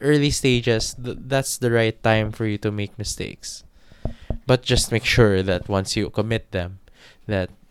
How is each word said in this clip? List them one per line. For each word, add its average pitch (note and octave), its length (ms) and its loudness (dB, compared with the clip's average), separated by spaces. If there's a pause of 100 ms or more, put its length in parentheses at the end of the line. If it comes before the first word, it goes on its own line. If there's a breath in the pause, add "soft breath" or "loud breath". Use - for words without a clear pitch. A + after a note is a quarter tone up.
early D3 300 4
stages, A#2+ 640 2
th-, B2 240 -8
that's C3+ 380 -4
the B2 120 0
right A2+ 320 0
time A2 300 2
for A2 160 -4
you G#2 120 -2
to G#2+ 120 -2
make G#2 260 -6
mistakes. - 640 -10 (840 loud breath)
But B2+ 160 4
just - 280 0
make A2+ 140 0
sure G2+ 380 6
that F#2 260 -2
once G2 260 -2
you G#2 140 -2
commit A2 420 -4
them, F#2 280 -6 (480 soft breath)
that F#2+ 220 -2 (220)